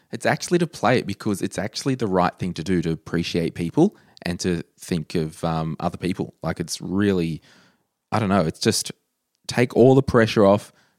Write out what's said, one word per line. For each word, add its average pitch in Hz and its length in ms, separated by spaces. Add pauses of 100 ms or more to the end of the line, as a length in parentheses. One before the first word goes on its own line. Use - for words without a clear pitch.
(120)
It's - 140
actually 151 320
to 165 100
play 120 300
it - 80
because 98 360
it's - 180
actually 127 360
the 120 120
right 92 320
thing 90 160
to 82 80
do 87 180
to 82 100
appreciate 85 640
people 147 420 (280)
and 87 160
to 87 240 (160)
think - 360
of, 78 280
um, 80 360
other 85 180
people. - 440
Like, - 180
it's 82 220
really, 90 600 (720)
I 110 80
don't 104 100
know, 98 160
it's 80 140
just - 320 (560)
take - 280
all 131 200
the 135 80
pressure 113 420
off, 101 280 (260)